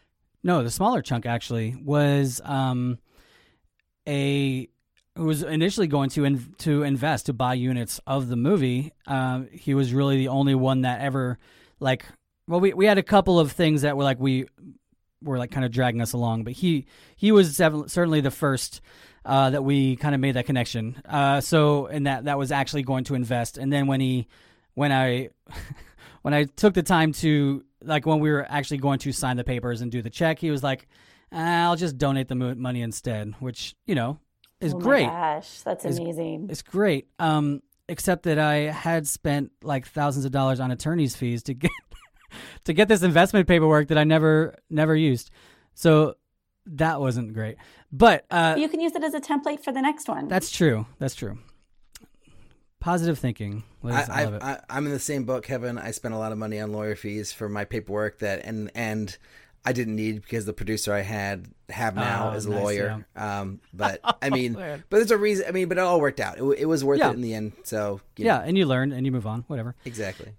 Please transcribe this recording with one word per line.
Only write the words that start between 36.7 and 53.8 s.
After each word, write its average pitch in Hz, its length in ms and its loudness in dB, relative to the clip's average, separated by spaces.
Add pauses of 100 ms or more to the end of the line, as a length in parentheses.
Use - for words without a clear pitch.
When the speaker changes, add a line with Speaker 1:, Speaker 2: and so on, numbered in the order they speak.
Speaker 1:
Um, 147 440 2 (280)
except 175 340 -2
that 156 160 2
I 151 160 2 (160)
had 160 360 -2
spent, 143 440 -2 (120)
like, 139 240 -4
thousands 143 380 -2
of 135 60 -2
dollars 131 280 2
on 127 100 -2
attorney's 147 460 0
fees 120 280 -2
to 135 120 -6
get, 165 160 0 (480)
<laughs> - 460 -20
to 165 80 0
get 196 140 6
this 202 140 6
investment 180 460 6
paperwork 156 400 6
that 156 100 2
I 151 60 6
never, 156 520 4 (140)
never 156 260 4
used. 147 360 2 (420)
So 156 420 6 (520)
that 160 340 0
wasn't 120 320 -2
great. 110 220 -6 (360)
But, 165 380 6
uh, 165 300 4
Speaker 2:
You 311 100 0
can 320 100 -4
use 330 140 0
it 320 100 -4
as 311 120 -2
a 302 40 -2
template 277 440 -4
for 277 100 -6
the 262 80 -2
next 294 260 -2
one. 143 200 -6
Speaker 1:
That's 185 240 -2
true. 117 340 2 (140)
That's 131 160 -6
true. 110 240 -10 (1400)
Positive 170 400 0
thinking. 107 440 -6 (200)